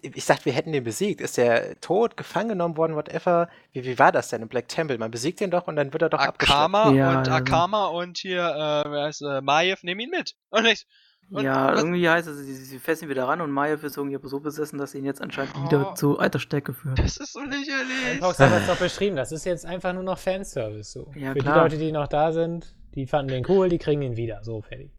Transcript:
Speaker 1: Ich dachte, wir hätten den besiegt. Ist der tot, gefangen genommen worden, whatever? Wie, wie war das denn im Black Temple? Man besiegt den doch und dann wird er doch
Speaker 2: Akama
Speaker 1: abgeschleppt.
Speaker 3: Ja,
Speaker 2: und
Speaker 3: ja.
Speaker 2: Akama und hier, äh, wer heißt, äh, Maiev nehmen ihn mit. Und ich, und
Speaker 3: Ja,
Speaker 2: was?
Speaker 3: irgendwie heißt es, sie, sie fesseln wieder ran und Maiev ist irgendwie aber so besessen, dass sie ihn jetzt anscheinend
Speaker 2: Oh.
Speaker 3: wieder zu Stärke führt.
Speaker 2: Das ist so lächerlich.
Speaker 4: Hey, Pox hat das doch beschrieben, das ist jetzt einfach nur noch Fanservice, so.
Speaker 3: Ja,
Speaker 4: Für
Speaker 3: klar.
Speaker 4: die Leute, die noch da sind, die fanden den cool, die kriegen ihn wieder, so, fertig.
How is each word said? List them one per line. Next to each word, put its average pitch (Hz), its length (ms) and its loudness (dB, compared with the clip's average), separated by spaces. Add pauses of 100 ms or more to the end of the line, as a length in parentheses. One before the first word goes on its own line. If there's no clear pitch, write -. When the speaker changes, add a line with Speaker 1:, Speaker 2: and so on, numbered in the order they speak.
Speaker 1:
Ich - 240 -10
dachte, - 200 2
wir 143 60 0
hätten 156 200 -2
den 135 120 -2
besiegt. 165 360 -4
Ist - 160 -6
der 117 440 2
tot, 208 360 0
gefangen 202 340 -4
genommen 170 260 -2
worden, 160 200 0
whatever? 170 520 0 (240)
Wie, 127 120 -8
wie 127 140 -4
war 160 140 10
das 131 160 0
denn 113 140 -4
im 113 60 -10
Black 120 200 -4
Temple? 143 300 -2
Man 113 120 -4
besiegt 120 300 -4
den 196 100 0
doch 175 160 0
und 160 100 -4
dann 139 160 0
wird 160 100 0
er 160 80 4
doch 147 100 2
Speaker 2:
Akama 147 640 2
Speaker 1:
abgeschleppt. 139 140 8
Speaker 3:
Ja, 135 200 4
Speaker 2:
und 131 100 0
Speaker 3:
ja. 131 60 2
Speaker 2:
Akama 175 520 2
und 175 320 -6
hier, 185 240 -4
äh, 151 480 -2
wer 147 140 -2
heißt, 151 180 -6
äh, 139 180 -2
Maiev 160 420 2
nehmen 180 180 -6
ihn 254 100 -8
mit. - 260 -6 (140)
Und 214 160 4
ich, - 200 2 (460)
und 160 120 -4
Speaker 3:
Ja, 135 280 2
Speaker 2:
was? 135 100 4
Speaker 3:
irgendwie 175 260 2
heißt 165 200 2
es, 147 100 -10
sie, 135 160 -10
sie 131 240 -14
fesseln 160 300 -4
wieder 131 180 -2
ran 156 140 0
und 156 120 -4
Maiev 147 320 0
ist 143 120 -8
irgendwie 143 200 -6
aber 139 120 -10
so 139 120 -6
besessen, 151 380 -6
dass 139 140 -6
sie 143 60 -10
ihn 135 60 -8
jetzt 139 180 -4
anscheinend 139 340 -8
Speaker 2:
Oh. 139 80 -4
Speaker 3:
wieder 139 300 2
zu 143 240 2 (200)
Stärke 143 360 -4
führt. 131 240 -4
Speaker 2:
Das - 180 0
ist - 160 -14
so 226 80 -12
lächerlich. 262 640 -4
Speaker 4:
Hey, 247 140 -2
Pox 180 200 0
hat - 140 10
das 101 140 2
doch 175 120 2
beschrieben, 180 380 0
das 127 160 -2
ist 156 120 -8
jetzt 180 220 -2
einfach 180 260 -4
nur 185 120 -6
noch 185 140 -4
Fanservice, 120 720 -6
so. 131 240 -14
Speaker 3:
Ja, 135 160 -6
Speaker 4:
Für 135 80 0
Speaker 3:
klar. 139 140 2
Speaker 4:
die 160 60 8 (160)
Leute, - 20 -4
die 156 140 -2
noch 147 160 -2
da 156 240 2
sind, 165 440 -4 (180)
die 135 120 -6
fanden 139 260 0
den 127 160 -2
cool, 185 200 4
die 175 100 2
kriegen 147 240 0
ihn 123 140 -4
wieder, 110 280 -6
so, 113 180 -6
fertig. - 360 -16